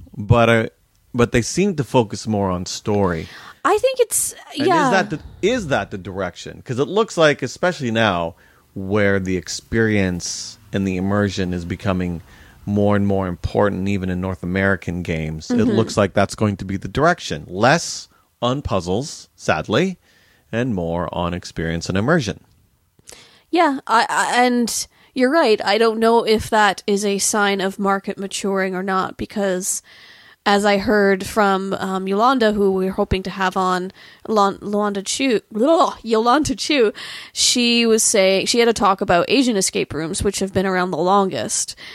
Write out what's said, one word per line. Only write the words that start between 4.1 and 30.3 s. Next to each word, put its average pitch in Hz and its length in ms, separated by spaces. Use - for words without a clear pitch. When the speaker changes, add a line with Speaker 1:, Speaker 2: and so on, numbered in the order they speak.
Speaker 1:
And 294 100
Speaker 2:
yeah. 330 180
Speaker 1:
is 254 60
that 202 200
the, 156 100
is 208 280
that 110 220
the 107 80
direction? 90 640
'Cause 117 160
it 139 80
looks 196 300
like, 151 260
especially 143 480
now, 95 440
where 98 440
the 92 180
experience 98 1200
and 98 140
the 92 120
immersion 98 560
is 87 100
becoming 90 560
more 104 280
and 101 120
more 98 200
important, 98 640
even 92 220
in 90 100
North 92 220
American 92 600
games. 80 480
It 247 60
Speaker 2:
Mm-hmm. 233 140
Speaker 1:
looks - 260
like 101 160
that's 101 220
going 104 240
to 101 80
be 95 100
the 92 120
direction. 131 600
Less 117 600
on 123 180
puzzles, 101 760
sadly, 110 600
and 120 220
more 85 380
on 87 200
experience 85 560
and 90 80
immersion. 113 480
Speaker 2:
Yeah, 311 360
I, 226 220
I, 202 360
and 240 420
you're 254 160
right. 277 340
I 202 140
don't 226 200
know 226 280
if 214 240
that 214 360
is 202 180
a 202 140
sign 196 440
of 196 160
market 196 400
maturing 190 560
or 180 80
not, 190 340
because 196 640